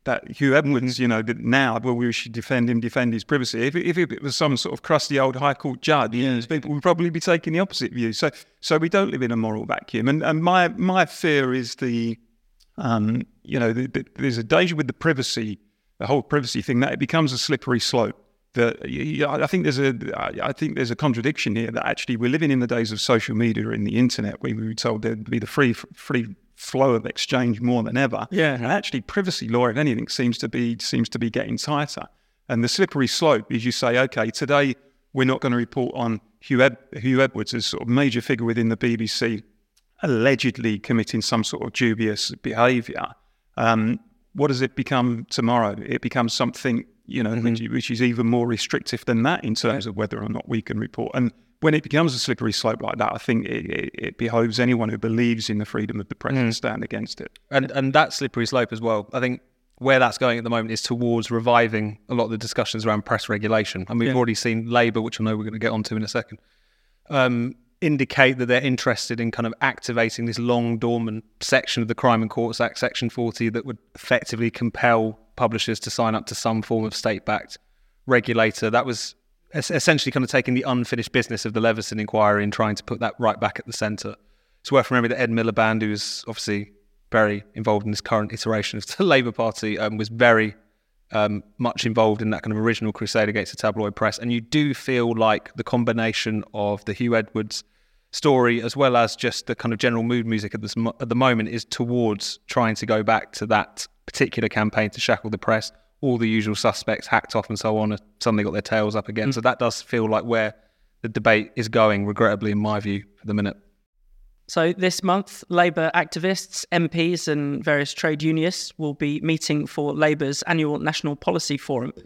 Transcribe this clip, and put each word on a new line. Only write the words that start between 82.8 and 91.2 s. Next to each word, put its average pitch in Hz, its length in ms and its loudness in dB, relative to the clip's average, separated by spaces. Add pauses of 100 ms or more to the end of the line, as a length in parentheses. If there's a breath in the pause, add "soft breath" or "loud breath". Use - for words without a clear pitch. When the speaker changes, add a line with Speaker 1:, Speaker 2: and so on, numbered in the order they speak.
Speaker 3:
put - 160 -6
that 113 180 -4
right 110 220 0
back - 180 -2
at - 80 -14
the 113 60 -10
centre. 107 420 -6 (460)
It's - 100 -14
worth 135 220 4
remembering 120 180 4
that 123 100 -2
Ed 120 100 2
Miliband, 110 520 2
who's 104 460 -4
obviously 104 420 -6 (400)
very 104 320 2 (120)
involved 107 300 0
in 107 60 -2
this 104 100 -4
current 107 320 0
iteration 110 440 -4
of 104 100 -10 (100)
the 196 80 0
<laughs> 170 100 4
Labour 120 180 2
Party, 110 440 -2
um, 107 200 -2
was 107 120 -4
very, 113 460 4 (560)
um, 104 320 0 (160)